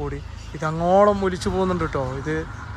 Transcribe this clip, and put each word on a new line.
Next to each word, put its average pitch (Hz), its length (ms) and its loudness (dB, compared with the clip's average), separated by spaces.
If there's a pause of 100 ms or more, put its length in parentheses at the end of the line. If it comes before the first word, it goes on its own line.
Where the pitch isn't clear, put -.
കൂടി. 143 180 -6 (380)
ഇതങ്ങോളം 175 600 4 (100)
ഒലിച്ചു 185 260 -2
പോകുന്നുണ്ട് 185 320 0
കേട്ടോ. 143 180 -2 (180)
ഇത് 156 140 -2 (420)